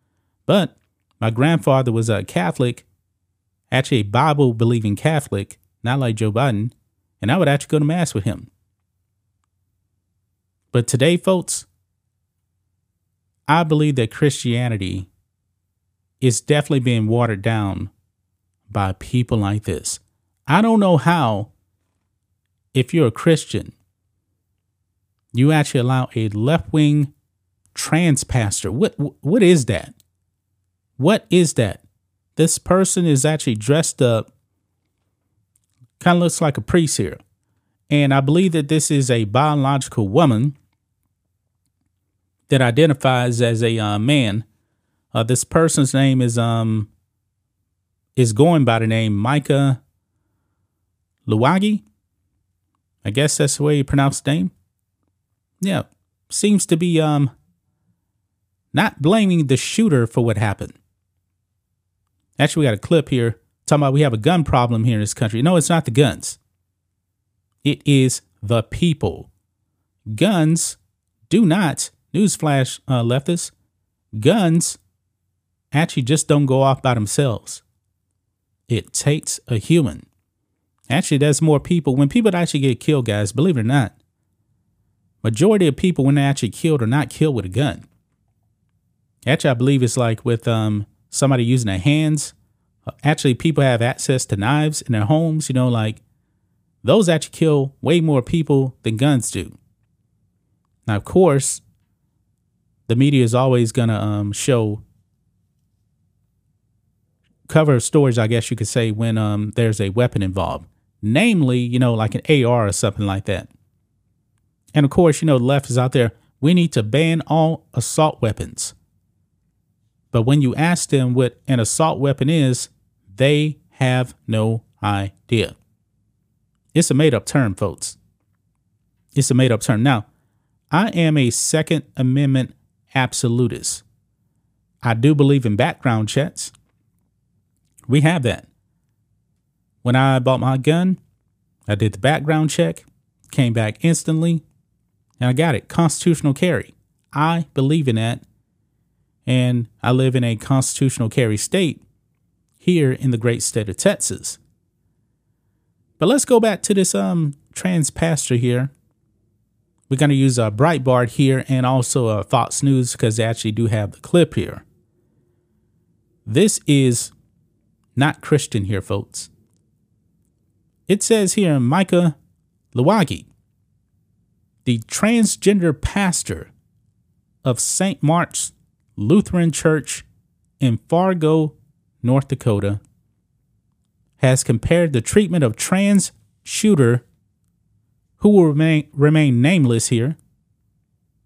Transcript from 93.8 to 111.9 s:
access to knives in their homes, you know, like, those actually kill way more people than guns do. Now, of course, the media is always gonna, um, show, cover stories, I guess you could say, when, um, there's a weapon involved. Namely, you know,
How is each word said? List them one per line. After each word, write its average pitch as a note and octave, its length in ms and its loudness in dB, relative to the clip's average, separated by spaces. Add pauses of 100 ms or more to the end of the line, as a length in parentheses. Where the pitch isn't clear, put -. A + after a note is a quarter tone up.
access B2+ 460 -2
to G#2 100 -4
knives D3 460 -2
in B2 100 -6
their G#2 140 0
homes, D#3 420 0
you C3+ 60 -4
know, B2+ 140 2
like, A2 340 -4 (800)
those E3+ 260 2
actually D#3+ 240 -2
kill D3 480 0
way E3 220 2
more D3 180 2
people C#3 640 -2
than A2 160 -4
guns C3+ 320 0
do. - 260 -10 (1300)
Now, G#2+ 100 0
of G2+ 80 -6
course, D#3 580 0 (1300)
the A#2 80 0
media C3+ 280 4
is A#2 100 0
always B2 380 2
gonna, A2+ 260 0
um, G#2 340 -4
show, G#2+ 500 -2 (2750)
cover D3 320 4
stories, C3 380 2
I A2 80 2
guess A2+ 240 -2
you A#2 60 -4
could G#2+ 120 -6
say, A2+ 220 -2
when, A2 260 -2
um, G#2 400 -4
there's A2 240 0
a G2 80 -2
weapon A2+ 340 -2
involved. F#2 440 -6 (340)
Namely, C3 600 2
you B2 180 -2
know, B2 160 2